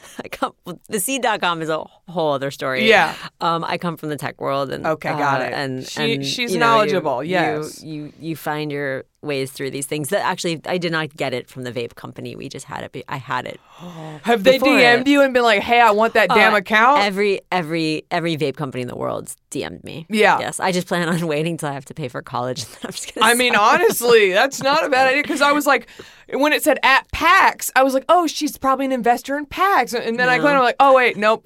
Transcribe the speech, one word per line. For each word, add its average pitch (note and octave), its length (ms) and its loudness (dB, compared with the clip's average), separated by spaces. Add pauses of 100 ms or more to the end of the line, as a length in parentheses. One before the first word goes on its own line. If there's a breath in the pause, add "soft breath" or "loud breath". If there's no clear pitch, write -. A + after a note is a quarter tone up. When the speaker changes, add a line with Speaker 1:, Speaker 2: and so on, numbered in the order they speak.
Speaker 1:
<laughs> - 220 -16
I - 40 -16
come, - 240 -8 (360)
the G#3+ 120 -4
seed C4 220 -4
dot G#3+ 180 0
com F3 220 -2
is D#3 60 -8
a D#3 160 -4 (240)
whole E3 240 -2
other C#3 180 -4
story. C3+ 380 -2
Speaker 2:
Yeah. F#3 260 6 (260 loud breath)
Speaker 1:
Um, E3 240 0
I F3 140 -4
come E3 180 -6
from D#3 120 -10
the D3+ 80 -6
tech B2+ 240 -10
world, C#3 320 -4
and, D3 140 -6
Speaker 2:
Okay, D#3 240 -4
got C#3+ 300 0
Speaker 1:
uh, B2+ 40 -4
Speaker 2:
it. A#2+ 80 -6
Speaker 1:
and, C3 340 -6
Speaker 2:
She, D3+ 280 -4
Speaker 1:
and, C#3 120 -6
Speaker 2:
she's G#3 260 -4
Speaker 1:
you F3+ 80 -2
know, A#3 60 2
you, A3+ 100 4
Speaker 2:
knowledgeable, D#3 480 0
Speaker 1:
you, E3 80 -6
Speaker 2:
yes. D#3 500 -2
Speaker 1:
you, D3+ 380 -12
you D#3+ 160 -8
find D3+ 340 -6
your C#3 340 -6 (180)
ways C3+ 280 -4
through C#3 200 -8
these C#3 160 -8
things. D3+ 240 -6
That G3 140 -2
actually, E3+ 420 -4
I F3+ 120 -2
did E3+ 140 -4
not D#3 240 -4
get C3+ 180 -6
it B2 140 -8
from C3 160 -14
the B2 80 -10
vape A#2 220 -8
company. B2 420 -16
We C3+ 140 -14
just - 160 -16
had - 180 -10
it. - 80 -16
Be-, - 160 -14
I - 80 -10
had B2 300 -8
it. - 120 -14 (100)
Speaker 2:
<gasps> D#3+ 540 -18
Have A3+ 220 0
they C4 140 6
Speaker 1:
before - 200 4
Speaker 2:
D B3+ 60 6
M'd A#3+ 240 4
Speaker 1:
it. - 20 6
Speaker 2:
you C#4+ 120 6
and C4 120 2
been B3 80 4
like, A3+ 200 4
"Hey, A#3 180 4
I A#3 100 8
want G#3+ 240 2
that G#3 160 4
damn A3 240 4
Speaker 1:
Uh, G#3 40 4
Speaker 2:
account"? A3 440 4
Speaker 1:
every, G3+ 380 0 (100)
every, D#3+ 600 -2
every E3 260 -2
vape C#3 200 -2
company B2+ 260 -8
in A#2+ 60 -8
the - 80 -10
world A#2+ 380 -6 (160)
D A2+ 140 -6
M'd D#2+ 180 -12
me. D3 260 -14
Speaker 2:
Yeah. G3+ 300 4
Speaker 1:
Yes. - 220 -6
I F#3 120 0
just F3 140 -2
plan F3 220 -2
on E3+ 180 -2
<laughs> - 0 -
waiting D#3 300 -2
till D3+ 140 -6
I - 20 -6
have C#3 140 -12
to C3+ 80 -18
pay D3 140 -8
for C#3 140 -12
college. B2 420 -6 (100)
<laughs> - 100 -20
I'm A3 80 -12
just - 220 -12
gonna A3 120 0
Speaker 2:
I A#3 80 4
mean, B3 200 2
Speaker 1:
sell G#3 80 4 (120)
it. - 60 -
Speaker 2:
honestly, A#3 520 4
that's B3+ 300 0
not C#4+ 220 0
a C#4 40 -4
bad C4 200 4
idea, C#4 160 0
'cause D4 180 -4
I C#4+ 100 4
was D4 140 0
like, C4+ 220 2 (440 loud breath)
when D4 200 2
it - 100 0
said C#4+ 200 2
"at B3+ 280 2
PAX," E4 640 2
I B3+ 80 6
was C4+ 120 2
like, C4+ 160 -2
"Oh, E4+ 160 4
she's D4 320 -6
probably C4+ 260 0
an C4 80 -2
investor B3 460 0
in D4 80 -8
PAX." E4 480 0
And A#3 260 -4
then B3 80 2
I B3 80 4
Speaker 1:
No. A#3+ 60 0
Speaker 2:
go C#4+ 60 4
and C#4+ 100 4
I'm B3+ 60 4
like, A#3+ 160 0
"Oh, C4+ 140 8
wait, B3 220 4
nope, G#3+ 300 2